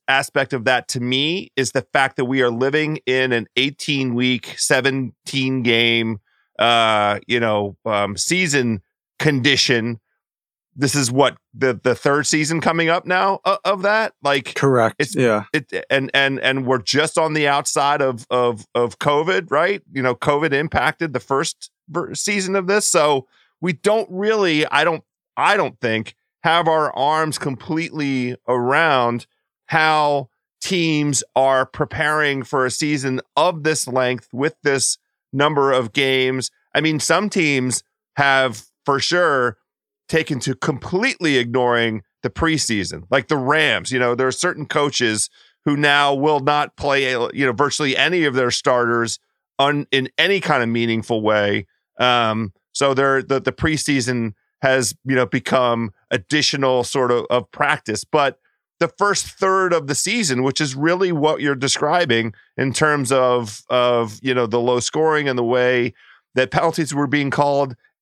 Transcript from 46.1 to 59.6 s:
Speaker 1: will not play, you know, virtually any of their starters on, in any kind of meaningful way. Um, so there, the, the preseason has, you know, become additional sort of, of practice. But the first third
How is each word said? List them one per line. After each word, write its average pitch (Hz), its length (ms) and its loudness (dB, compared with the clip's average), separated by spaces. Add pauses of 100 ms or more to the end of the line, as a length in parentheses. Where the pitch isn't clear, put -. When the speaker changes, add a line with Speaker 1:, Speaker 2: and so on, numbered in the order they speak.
Speaker 1:
will 143 280 2
not 147 360 -2
play, 139 360 0
you 120 340 -2
know, 147 60 0
virtually 143 440 0
any 165 280 2
of 135 100 0
their 127 160 2
starters 120 680 0 (400)
on, 143 320 0
in 135 280 -2
any 180 220 2
kind 143 220 2
of 113 60 0
meaningful 113 540 0
way. 107 440 0 (320)
Um, 113 540 0 (200)
so 139 200 2
there, 135 300 2
the, 135 180 -2
the - 100 -2
preseason 123 840 -2 (260)
has, 131 340 0 (120)
you 135 80 0
know, 127 100 2
become 120 680 0 (180)
additional 135 760 0
sort 127 260 -2
of, 120 200 0
of 123 200 -2
practice. 143 540 -6
But 139 340 -2 (420)
the 170 80 -2
first 202 380 -2
third 190 460 0